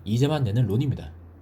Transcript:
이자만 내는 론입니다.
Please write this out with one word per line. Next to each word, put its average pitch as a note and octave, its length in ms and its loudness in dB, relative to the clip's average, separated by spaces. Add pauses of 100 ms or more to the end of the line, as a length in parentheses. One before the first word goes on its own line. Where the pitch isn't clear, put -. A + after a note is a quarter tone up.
이자만 C3+ 400 2
내는 A2 240 2
론입니다. G#2 460 -2 (280)